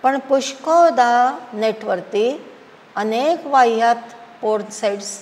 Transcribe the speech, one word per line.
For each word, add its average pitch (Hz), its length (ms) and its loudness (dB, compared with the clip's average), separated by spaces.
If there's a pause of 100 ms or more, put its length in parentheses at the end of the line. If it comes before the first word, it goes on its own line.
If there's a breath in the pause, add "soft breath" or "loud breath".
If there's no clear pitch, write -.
पण 269 160 0
पुष्कळदा 269 1160 2 (160)
नेटवरती 214 960 -4 (440)
अनेक 233 500 -2
वाह्यात 233 680 2 (280)
पोर्न 214 280 -2
साइट्स - 520 -6